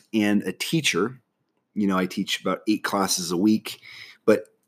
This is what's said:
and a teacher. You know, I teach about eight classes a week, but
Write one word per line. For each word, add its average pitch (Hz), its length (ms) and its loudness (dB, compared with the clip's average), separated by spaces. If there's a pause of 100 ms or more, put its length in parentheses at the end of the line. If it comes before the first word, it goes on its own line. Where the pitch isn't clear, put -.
(140)
and 104 300 2
a 95 80 -4
teacher. 135 680 -2 (540)
You 101 120 0
know, 95 120 2
I 92 80 0
teach - 340 -4
about 92 260 -4
eight 107 160 0
classes 92 500 -2
a 87 40 0
week, 107 440 0 (440)
but - 220 4 (220)